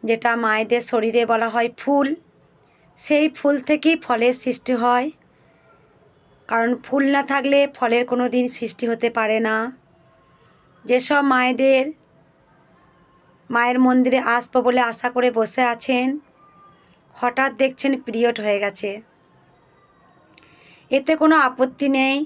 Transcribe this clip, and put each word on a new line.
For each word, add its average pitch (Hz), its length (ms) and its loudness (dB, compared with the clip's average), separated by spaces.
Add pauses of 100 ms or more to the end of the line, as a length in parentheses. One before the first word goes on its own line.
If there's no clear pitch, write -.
যেটা 226 320 0
মায়েদের 226 460 0
শরীরে 226 440 0
বলা 226 240 0
হয় 233 280 -2
ফুল, 285 380 0 (800)
সেই 302 340 0
ফুল 285 300 -2
থেকেই 302 360 0
ফলের 247 380 0
সৃষ্টি 254 400 -2
হয়, 247 380 0 (1400)
কারণ 233 360 0
ফুল 277 280 0
না 277 120 2
থাকলে 277 440 2
ফলের 247 380 0
কোনো 247 240 -2
দিন 247 180 0
সৃষ্টি 240 400 -4
হতে 233 220 -2
পারে 220 300 0
না। 220 320 -2 (1120)
যেসব 254 360 2
মায়েদের 262 640 2 (1600)
মায়ের 240 300 0
মন্দিরে 254 400 4
আসবো 240 420 -2
বলে 247 200 2
আশা 233 280 -2
করে 247 220 0
বসে 226 300 -2
আছেন, 254 580 -2 (960)
হঠাৎ 247 380 -2
দেখছেন 262 480 -2
পিরিয়ড 233 380 -2
হয়ে 208 200 0
গেছে, 202 420 -6 (1900)
এতে 269 260 0
কোনো 311 200 4
আপত্তি 262 540 0
নেই 269 360 0